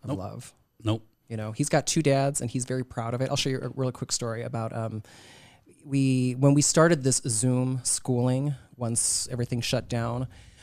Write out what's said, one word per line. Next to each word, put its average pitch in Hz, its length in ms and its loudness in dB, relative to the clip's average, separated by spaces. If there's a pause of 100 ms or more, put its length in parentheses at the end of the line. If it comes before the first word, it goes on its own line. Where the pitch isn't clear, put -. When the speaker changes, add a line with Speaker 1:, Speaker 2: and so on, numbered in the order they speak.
Speaker 1:
of - 60 -10
Speaker 2:
Nope. 104 100 -4
Speaker 1:
love. 101 360 -12 (280)
Speaker 2:
Nope. 110 220 -2 (240)
Speaker 1:
You 117 80 -8
know, 107 160 -6
he's 147 160 -2
got 156 180 2
two - 140 0
dads 139 400 2
and 120 100 -4
he's 123 140 -4
very 127 220 -4
proud 117 260 -8
of 123 80 -4
it. 131 80 -2
I'll 135 80 -2
show 139 140 -2
you 131 100 -4
a 127 80 -8
really 127 240 -4
quick - 200 -10
story 117 300 -4
about, 117 320 -6
um, 110 280 -6 (840)
we, 131 520 2
when 143 180 6
we 147 80 6
started 165 420 6
this 131 240 2
Zoom 127 560 2
schooling, 127 680 0 (240)
once - 520 -2
everything 120 300 -2
shut - 300 -2
down, 120 360 -2 (360)